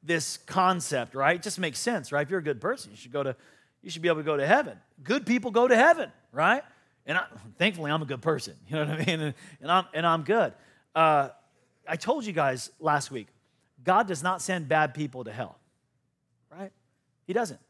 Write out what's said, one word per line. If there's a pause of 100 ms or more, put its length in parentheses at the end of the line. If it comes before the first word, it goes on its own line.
this
concept,
right?
It
just
makes
sense,
right?
If
you're
a
good
person,
you
should
go
to, (440)
you
should
be
able
to
go
to
heaven. (280)
Good
people
go
to
heaven, (220)
right? (440)
And
I, (320)
thankfully,
I'm
a
good
person.
<laughs>
You
know
what
I
mean?
And, (280)
and
I'm, (100)
and
I'm
good. (440)
Uh, (580)
I
told
you
guys (100)
last
week, (560)
God
does
not
send
bad
people
to
hell, (920)
right? (520)
He
doesn't.